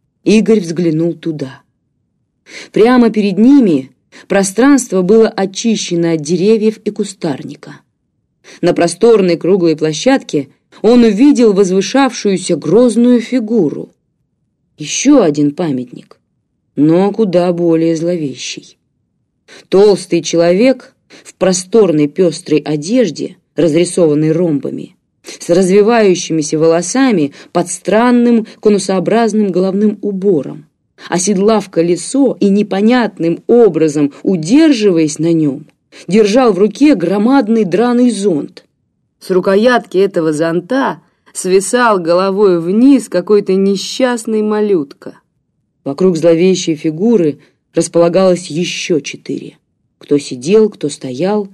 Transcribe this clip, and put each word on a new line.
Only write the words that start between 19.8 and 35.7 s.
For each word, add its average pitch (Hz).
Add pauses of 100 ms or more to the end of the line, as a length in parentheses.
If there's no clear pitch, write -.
человек 185 (140)
в -
просторной 185
пёстрой 151
одежде, 156 (180)
разрисованной 156
ромбами, 151 (260)
с -
развивающимися 185
волосами 170 (200)
под 170
странным 240 (140)
конусообразным 202
головным 190
убором, 190 (420)
оседлав 202
колесо 175
и 202
непонятным 202
образом 156 (100)
удерживаясь 196
на 165
нём, 156 (400)